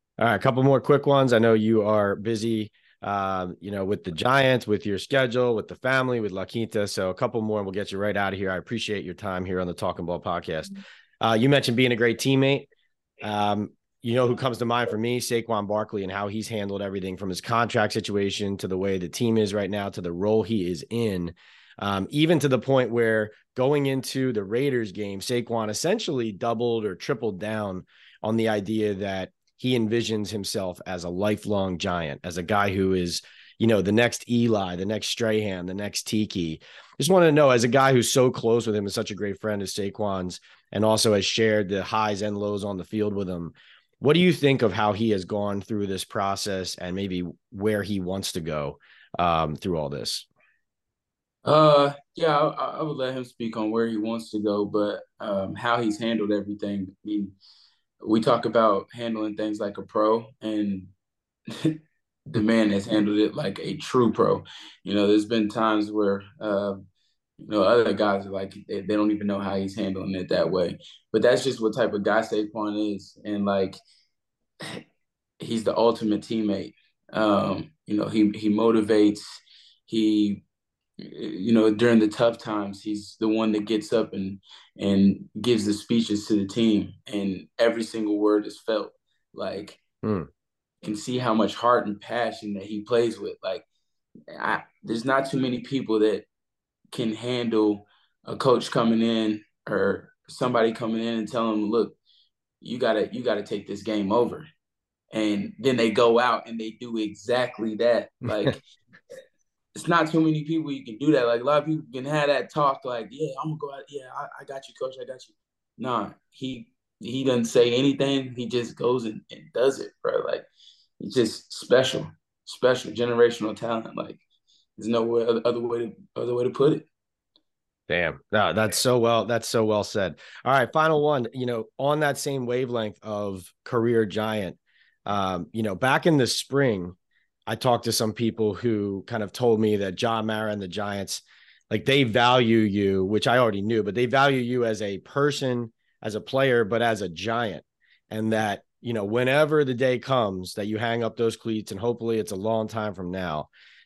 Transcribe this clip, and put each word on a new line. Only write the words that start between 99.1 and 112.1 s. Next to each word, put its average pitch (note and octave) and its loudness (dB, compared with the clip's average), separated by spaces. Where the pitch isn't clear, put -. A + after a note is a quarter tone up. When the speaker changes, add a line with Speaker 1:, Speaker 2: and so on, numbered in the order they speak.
Speaker 2:
or G2 0
somebody A#2 2
coming A2+ -4
in A#2 -2
and G#2+ -6
telling A2+ 0
them, G#2 -2
"Look, A2+ 0
you A#2+ -10
gotta, A2 0
you B2 -8
gotta G#2+ 0
take G2+ -8
this G2+ -10
game G#2 -2
over." A2 0
And G#2 -2
then B2+ 2
they A2+ 4
go A#2 6
out A#2+ 2
and A2+ -10
they A2 -8
do A#2+ -8
exactly A2 -2
that. A#2 2
Speaker 1:
<laughs> - -20
Speaker 2:
Like, G#2+ -2
it's - -10
not D#3+ 2
too D#3+ 2
many D#3 2
people D#3 -4
you B2+ -10
can A2 -14
do D3 -2
that. B2+ 4
Like, A#2 0
a - -8
lot D3 4
of D3 -6
people D#3 -2
can B2+ -8
have D3 0